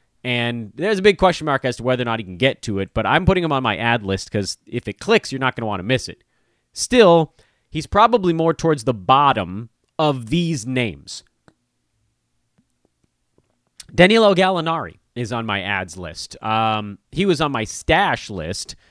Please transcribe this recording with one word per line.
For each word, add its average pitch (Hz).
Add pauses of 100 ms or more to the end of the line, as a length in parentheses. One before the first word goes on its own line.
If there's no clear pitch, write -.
(240)
And 120
there's 190
a 190
big 202
question 170
mark 139
as 127
to 117
whether 127
or -
not 113
he 110
can 90
get 131
to 98
it, 95
but 110
I'm 156
putting 180
him 160
on 135
my 107
ad 117
list 95
'cause 101
if -
it 101
clicks, -
you're 131
not 131
gonna 113
wanna 95
miss 120
it. - (500)
Still, 170 (340)
he's 151
probably 202
more 165
towards 151
the 123
bottom 113 (300)
of 139
these 160
names. 117 (2750)
Danilo 202
Gallinari 165 (140)
is 120
on 117
my 101
ads 92
list. 80
Um, 110 (120)
he 175
was 165
on 147
my 110
stash 160
list 90 (160)